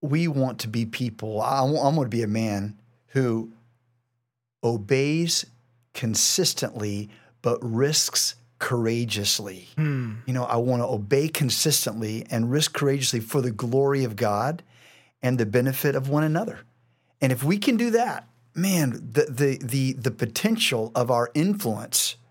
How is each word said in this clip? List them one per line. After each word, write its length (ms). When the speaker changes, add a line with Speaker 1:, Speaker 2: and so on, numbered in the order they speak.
Speaker 1:
We 260
want 320
to 80
be 180
people. 540
I, 180
I 60
want 380
to 60
be 140
a 60
man 500
who 440
obeys 840
consistently, 1200
but 180
risks 760
courageously. 1160
Speaker 2:
Hmm. 380
Speaker 1:
You 80
know, 100
I 120
wanna 340
obey 380
consistently 1040
and 200
risk 220
courageously 480
for 200
the 100
glory 540
of 120
God 460
and 160
the 80
benefit 480
of 140
one 160
another. 360
And 120
if 100
we 160
can 180
do 140
that, 380
man, 380
the, 120
the, 380
the, 300
the 180
potential 840
of 160
our 240
influence 840